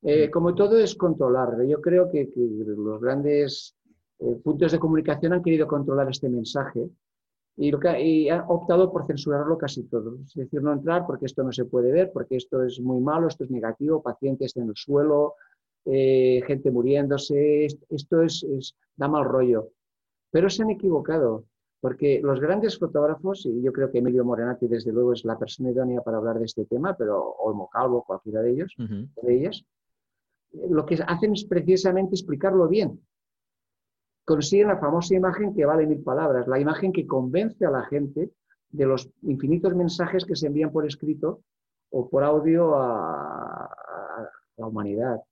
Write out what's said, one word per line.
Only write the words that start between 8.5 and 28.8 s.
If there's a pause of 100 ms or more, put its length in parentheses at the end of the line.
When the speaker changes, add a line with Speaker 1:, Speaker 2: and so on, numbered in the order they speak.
Speaker 1:
por
censurarlo
casi
todo.
Es
decir,
no
entrar
porque
esto
no
se
puede
ver,
porque
esto
es
muy
malo,
esto
es
negativo,
pacientes
en
el
suelo, (520)
eh,
gente
muriéndose,
est-,
esto
es,
es, (200)
da
mal
rollo. (600)
Pero
se
han
equivocado, (360)
porque
los
grandes
fotógrafos,
y
yo
creo
que
Emilio
Morenati
desde
luego
es
la
persona
idónea
para
hablar
de
este
tema,
pero (160)
Olmo
Calvo,
cualquiera
de
ellos,
Speaker 2:
Ujú. (140)